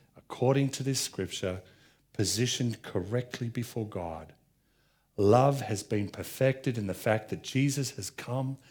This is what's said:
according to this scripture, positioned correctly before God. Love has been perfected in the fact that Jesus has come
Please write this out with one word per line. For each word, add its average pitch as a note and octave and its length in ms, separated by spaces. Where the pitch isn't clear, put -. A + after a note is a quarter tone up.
according C3+ 540
to C3+ 140
this C3 160
scripture, F#2 640
positioned A2 720
correctly A#2 680
before A#2 380
God. E2 460
Love B2+ 440
has G#2 200
been G#2 280
perfected C3 680
in G#2 80
the F#2 80
fact A2 360
that F2 120
Jesus C3+ 500
has - 200
come C3 480